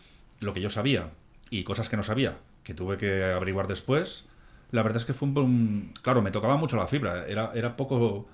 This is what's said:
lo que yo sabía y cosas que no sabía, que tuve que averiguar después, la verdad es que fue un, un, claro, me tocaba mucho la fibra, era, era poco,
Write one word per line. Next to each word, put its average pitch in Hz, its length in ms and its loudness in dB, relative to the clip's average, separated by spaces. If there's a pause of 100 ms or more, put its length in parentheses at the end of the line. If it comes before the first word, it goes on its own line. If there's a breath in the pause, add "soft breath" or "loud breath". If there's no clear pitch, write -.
(400)
lo 101 140 -4
que 92 80 -4
yo 101 80 -2
sabía 104 400 0 (400)
y 98 140 -4
cosas 101 260 -4
que 110 80 -2
no 104 60 -2
sabía, 110 340 -2 (260)
que - 100 -12
tuve 92 240 -4
que 95 260 0
averiguar 92 440 0
después, 135 580 -2 (460)
la 113 120 4
verdad 107 140 0
es 117 80 -2
que 139 80 -2
fue 143 160 -2
un, 139 80 0
un, 117 640 2
claro, 127 200 4
me 101 100 0
tocaba 113 260 2
mucho 151 180 0
la 95 120 2
fibra, 90 380 -2
era, 104 300 -2
era 120 220 -2
poco, 117 560 0